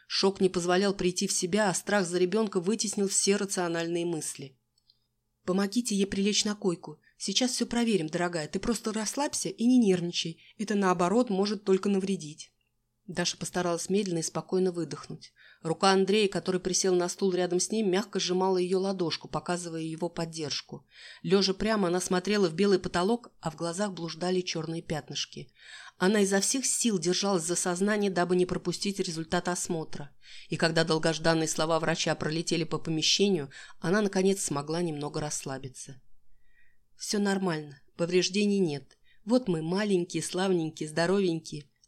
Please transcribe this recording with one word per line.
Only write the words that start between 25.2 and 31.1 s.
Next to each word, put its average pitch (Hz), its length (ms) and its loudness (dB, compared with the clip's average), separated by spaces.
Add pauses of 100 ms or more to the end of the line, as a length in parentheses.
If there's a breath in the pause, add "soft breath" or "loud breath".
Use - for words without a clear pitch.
Она 208 220 4
изо 196 200 4
всех 254 240 0
сил 214 340 0
держалась 175 460 0
за 170 120 -2
сознание, 202 540 0
дабы 175 260 2
не 180 100 4
пропустить 185 540 -4
результат 175 480 -2
осмотра. 160 640 -4 (380 loud breath)
И 160 80 -4
когда 165 260 2
долгожданные 160 640 2